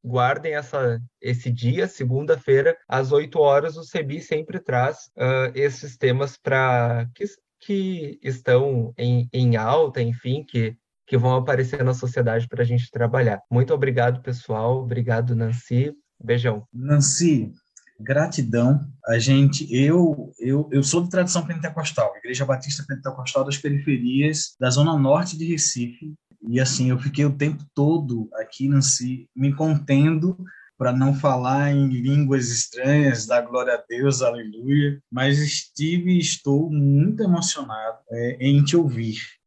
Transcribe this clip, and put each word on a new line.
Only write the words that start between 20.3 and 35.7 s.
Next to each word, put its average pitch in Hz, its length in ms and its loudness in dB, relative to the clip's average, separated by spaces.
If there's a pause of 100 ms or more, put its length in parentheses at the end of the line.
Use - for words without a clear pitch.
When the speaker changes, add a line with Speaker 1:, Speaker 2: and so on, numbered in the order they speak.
Speaker 2:
eu, 139 320 -2
eu 139 120 2
sou 175 200 0
de 175 60 -4
tradição 175 360 0
pentecostal, 151 680 -4
Igreja 127 300 -6
Batista 131 420 -4
Pentecostal 135 560 -4
das 139 140 -4
Periferias, 143 1000 0
da 127 120 0
Zona 151 280 4
Norte 156 400 2
de 160 80 -6
Recife. 151 680 -4 (360)
E 123 100 2
assim, 127 320 0
eu 127 80 0
fiquei 143 260 -2
o 139 100 0
tempo 147 380 -4
todo 143 600 0
aqui, 135 340 -6
Nancy, 127 680 0
me 139 200 0
contendo 156 840 2 (400)
pra 123 160 0
não 135 200 2
falar 135 580 0
em 139 160 2
línguas 131 640 0
estranhas, 127 760 0
dar 120 160 2
glória 123 320 -2
a 120 160 -4
Deus, 127 320 0
aleluia, 127 800 -2 (100)
mas 139 280 0
estive 170 760 -2